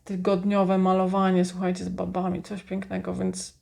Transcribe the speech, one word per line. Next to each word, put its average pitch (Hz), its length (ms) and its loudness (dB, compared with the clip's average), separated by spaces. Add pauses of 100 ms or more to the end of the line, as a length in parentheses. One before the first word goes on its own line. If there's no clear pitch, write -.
tygodniowe 190 760 2
malowanie, 185 640 4
słuchajcie, 180 400 -2
z 180 40 -6
babami, 185 540 -4
coś 196 200 -10
pięknego, 190 520 -6
więc 185 480 -6